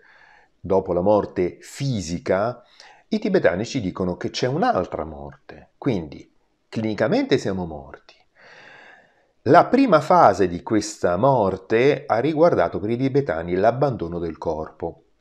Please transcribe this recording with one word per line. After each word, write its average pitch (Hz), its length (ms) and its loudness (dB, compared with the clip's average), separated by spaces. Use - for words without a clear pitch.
dopo 92 320 0
la 87 100 0
morte 92 580 0
fisica, 104 1000 -4
i 214 100 -2
tibetani 117 480 0
ci 131 140 -6
dicono 90 360 -4
che 117 140 -8
c'è - 160 -4
un'altra 139 580 -2
morte. - 720 -16
Quindi 92 560 -6
clinicamente 113 720 -2
siamo 95 280 -6
morti. 73 480 -16
La 151 220 8
prima 240 380 4
fase 110 440 6
di 87 160 -4
questa 95 540 -2
morte 117 920 2
ha 110 120 2
riguardato 139 640 2
per 104 100 -4
i 120 80 -2
tibetani 123 560 -2
l'abbandono 101 640 0
del 82 180 -6
corpo 80 680 -8